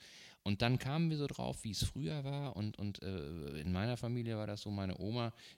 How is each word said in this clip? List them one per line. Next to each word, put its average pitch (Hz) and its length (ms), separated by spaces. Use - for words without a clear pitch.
Und 101 180
dann 123 180
kamen 160 300
wir 156 80
so 147 100
drauf, 131 360
wie 113 80
es - 120
früher 147 400
war 139 320
und, 104 240
und, 101 240
äh, 78 560
in 78 140
meiner 113 240
Familie 117 400
war 107 100
das 104 140
so, 107 100
meine 98 280
Oma, 113 340